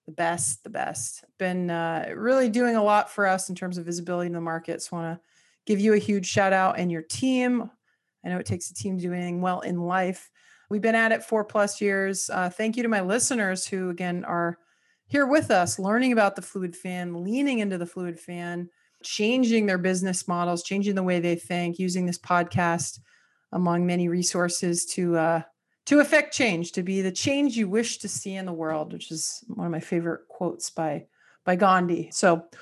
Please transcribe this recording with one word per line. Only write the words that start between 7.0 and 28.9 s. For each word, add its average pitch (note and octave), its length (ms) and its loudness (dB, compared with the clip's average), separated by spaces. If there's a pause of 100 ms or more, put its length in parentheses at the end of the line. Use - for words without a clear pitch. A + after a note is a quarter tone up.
team. B3 680 0 (560)
I F3+ 40 -6
know F3+ 100 -2
it - 60 -6
takes F3+ 260 -6
a - 20 -20
team F#3+ 240 -4
to F3 60 -4
do F3+ 100 -2
anything F3 260 -4
well F3+ 220 0
in F3 180 -2
life. F3+ 500 0 (400)
We've G3+ 120 -2
been A3+ 140 4
at A3+ 160 4
it A3+ 100 2
four G#3+ 220 0
plus G#3 360 0
years. G3 520 0
Uh, F3+ 180 0
thank A3 260 -2
you B3 60 -2
to A#3 80 0
my G#3 120 2
listeners G3 680 0
who, F#3 240 -4
again, F3 340 -4
are E3+ 320 -2 (480)
here C#4+ 220 2
with D4 240 4
us, F3+ 260 4
learning A3+ 360 2
about G3+ 220 4
the F#3+ 60 -12
fluid F3+ 340 -8
fan, F3 480 -8
leaning B3+ 360 0
into G3 180 -2
the E3+ 80 -4
fluid F3 340 -8
fan, F3 500 -8 (340)
changing A3+ 640 2
their F#3 100 2
business F#3 500 0
models, F3 360 0
changing G3 320 -2
the F#3+ 80 0
way F3+ 160 2
they E3+ 160 2
think, F3 420 -4
using F3+ 300 -2
this F3 100 -2
podcast F3 800 0 (540)
among F3 340 2
many F3 220 2
resources F3 800 0
to, F3 280 0
uh, E3 260 2 (440)
to D4 140 6
affect D4 340 4
change, F3 380 0
to F#3+ 100 -4
be F#3+ 200 -2
the F#3+ 100 0
change C#4 440 0
you G#3+ 140 0
wish A3+ 300 0
to G#3 80 -10
see - 260 -8
in F#3+ 140 -6
the F3 60 -6
world, D#3+ 400 -4